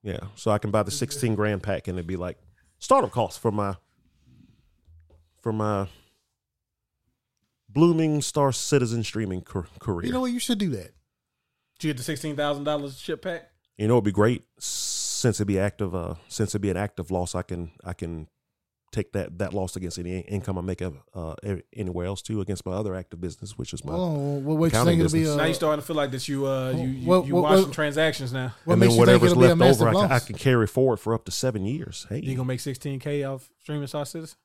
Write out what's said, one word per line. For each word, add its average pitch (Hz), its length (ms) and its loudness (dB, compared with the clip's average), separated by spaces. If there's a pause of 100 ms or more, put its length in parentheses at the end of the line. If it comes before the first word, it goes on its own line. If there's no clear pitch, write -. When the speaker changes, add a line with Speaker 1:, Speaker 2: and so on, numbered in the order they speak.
Speaker 1:
Yeah. 101 160 -6 (160)
So - 160 -4
I 104 80 2
can 104 140 -4
buy 104 100 2
the 101 80 -4
sixteen 113 460 -4
grand 104 260 -2
pack 98 260 -4
and 92 80 -6
it'd 87 100 -8
be 92 100 -6
like, 87 200 -8 (440)
startup 262 320 2
costs 113 260 -4
for 117 140 -2
my, 101 240 -4 (1600)
for 113 120 -4
my 107 340 0 (1800)
blooming 156 540 4
Star 139 300 2
Citizen 117 520 0
streaming 95 380 -6
car-, - 260 -8 (100)
career. 90 280 -6
Speaker 2:
You 247 60 -4
know 254 100 -2
what? 247 100 -2
You 240 80 -4
should 233 180 -2
do 196 120 -2
that. 95 220 -8 (840)
Speaker 3:
Did 160 100 -4
you - 60 0
get - 40 -8
the 127 40 -10
sixteen 151 340 -6
thousand 143 280 -2
dollars 143 340 -4
chip 156 240 -8
pack? 175 280 -10 (260)
Speaker 1:
You 104 120 -2
know, 120 60 4
it'd 117 100 4
be 101 80 0
great 107 300 2 (160)
since - 800 -4
it'd 104 80 -2
be 98 120 0
active. 98 360 -2
Uh, 85 200 -6 (140)
since - 220 -4
it'd 104 120 -4
be 98 80 0
an 85 60 -2
active 95 340 -6
loss, 90 240 -2
I 90 80 -4
can, 87 280 -8 (140)
I 90 80 -8
can 82 360 -10 (600)
take - 220 -6
that, 87 260 -6
that 92 140 -4
loss 95 240 -4
against 92 220 -8
any 90 180 -6
in-, 90 60 -6
income 98 360 -6
I 87 40 -6
make, 90 200 -6
uh, 92 80 -6 (240)
a-, 87 480 -8 (140)
anywhere 90 300 -6
else 95 160 -8
too 110 180 -6
against 92 260 -6
my 92 60 -6
other 101 240 -4
active 87 240 -12
business, 101 380 -10
which - 160 -8
is 127 100 -12
my 143 80 -8
Speaker 2:
Oh, 151 460 -2
well, 147 180 -2
what - 20 0
you 165 100 4
Speaker 1:
accounting 165 300 4
Speaker 2:
think 165 60 4
it'll 151 80 2
be? 160 80 2
Speaker 1:
business. 156 160 2
Speaker 2:
Uh, 147 60 2
Speaker 3:
Now - 40 2
you 160 80 0
starting 151 280 0
to - 40 -14
feel 165 100 -6
like 143 140 0
that 127 160 -6
you, 139 200 -2
uh, 131 280 -2
you, 127 140 -2
you, 131 180 -4
Speaker 2:
what, 175 200 6
Speaker 3:
you 143 80 -2
Speaker 2:
what, 180 100 4
Speaker 3:
washing 190 220 6
Speaker 2:
what, 135 80 -8
Speaker 3:
transactions 147 580 0
now. 127 220 -6 (100)
Speaker 2:
what - 80 2
Speaker 1:
And 117 80 6
Speaker 2:
makes 117 140 8
Speaker 1:
then 117 60 6
Speaker 2:
you 120 60 10
think 123 160 8
Speaker 1:
whatever's - 100 6
Speaker 2:
it'll 127 100 8
be - 40 10
a 170 80 8
Speaker 1:
left 135 260 6
over, - 40 4
Speaker 2:
massive - 40 6
Speaker 1:
I - 40 6
can, 202 180 4
I 135 40 2
Speaker 2:
loss? 123 100 2
Speaker 1:
can 104 120 -10
carry 123 300 4
forward 127 300 2
for 110 180 -4
up 110 120 -6
to 95 40 -10
seven 107 360 -2
years. 147 420 -8
Hey, 127 140 -6
Speaker 3:
You 135 120 -6
gonna 127 140 -4
make 127 120 -4
sixteen 139 380 -8
K 147 260 -4
off 135 240 -10 (120)
streaming 147 260 -8
Star 143 200 -6
Citizen? 160 380 -14